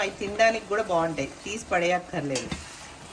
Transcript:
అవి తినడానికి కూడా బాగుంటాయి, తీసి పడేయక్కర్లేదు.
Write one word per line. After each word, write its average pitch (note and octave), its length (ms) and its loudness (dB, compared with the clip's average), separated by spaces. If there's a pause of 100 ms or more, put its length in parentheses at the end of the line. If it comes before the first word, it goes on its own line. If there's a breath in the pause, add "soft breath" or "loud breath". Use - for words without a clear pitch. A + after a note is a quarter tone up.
అవి G3 180 -2
తినడానికి G#3+ 500 4
కూడా G#3+ 200 2
బాగుంటాయి, D#3+ 380 2 (140)
తీసి G#3+ 280 -8
పడేయక్కర్లేదు. F3 760 0 (640)